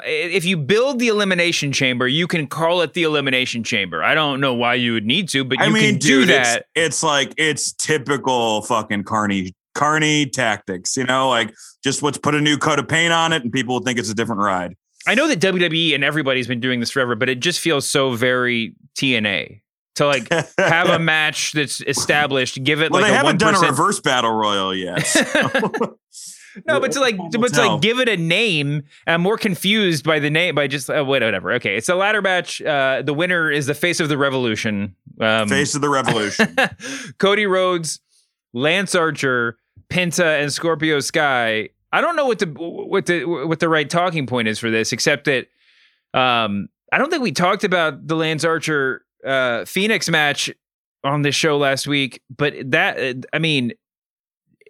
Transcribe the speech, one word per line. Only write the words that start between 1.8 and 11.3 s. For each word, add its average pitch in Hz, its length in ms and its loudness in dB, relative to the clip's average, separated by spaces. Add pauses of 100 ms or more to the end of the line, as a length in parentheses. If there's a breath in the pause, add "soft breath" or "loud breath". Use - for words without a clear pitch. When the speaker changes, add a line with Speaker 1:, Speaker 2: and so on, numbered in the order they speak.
Speaker 1:
you 156 180 0
can 160 220 -2
call 170 340 0
it 156 120 -4
the 175 100 -2
Elimination 131 640 0
Chamber. 90 360 -2
I 113 120 2
don't 147 260 0
know 139 140 0
why 120 220 0
you 120 180 0
would 107 120 -2
need 160 240 0
to, 135 140 0
but 131 160 -2
you - 60 2
Speaker 2:
I - 40 4
mean, 220 220 4
Speaker 1:
can 185 80 0
do 262 220 4
Speaker 2:
dude, 190 80 4
it's, 123 240 4
Speaker 1:
that. - 200 -4
Speaker 2:
it's 160 300 -2
like, 139 340 0
it's 151 360 -2
typical 123 880 0
fucking 107 420 -2
Carney, 101 500 -2 (200)
Carney 151 520 2
tactics, 104 720 -4
you 131 80 -2
know, 131 240 2
like, 117 260 0 (300 loud breath)